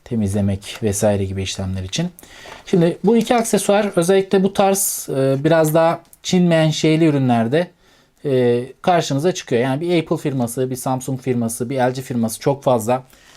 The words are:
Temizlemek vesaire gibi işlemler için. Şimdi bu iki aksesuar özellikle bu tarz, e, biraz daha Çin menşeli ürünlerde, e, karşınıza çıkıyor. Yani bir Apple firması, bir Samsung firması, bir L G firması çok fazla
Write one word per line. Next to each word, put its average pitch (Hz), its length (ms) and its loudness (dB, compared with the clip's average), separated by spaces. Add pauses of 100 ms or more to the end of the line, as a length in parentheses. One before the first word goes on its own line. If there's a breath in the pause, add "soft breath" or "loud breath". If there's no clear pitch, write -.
Temizlemek 101 800 -4
vesaire 101 420 0
gibi 95 180 -6
işlemler 95 400 -6
için. 165 260 -6 (560 loud breath)
Şimdi 170 380 2
bu 220 140 4
iki 226 180 2
aksesuar 208 600 0
özellikle 190 480 2
bu 196 100 0
tarz, - 560 0
e, 135 340 0
biraz 160 300 4
daha 165 280 2 (220)
Çin 185 200 2
menşeli 160 640 2
ürünlerde, 135 680 2 (540 soft breath)
e, 123 400 2 (160)
karşınıza 175 500 0
çıkıyor. 135 300 -2
Yani 135 200 -2
bir 170 220 0
Apple 165 140 -4
firması, 131 520 -4
bir 131 60 -6
Samsung 131 460 -6
firması, 120 480 -4
bir 135 100 -4
L 127 140 2
G 135 80 -8
firması 117 380 -4
çok 139 240 -2
fazla 131 400 0 (340 loud breath)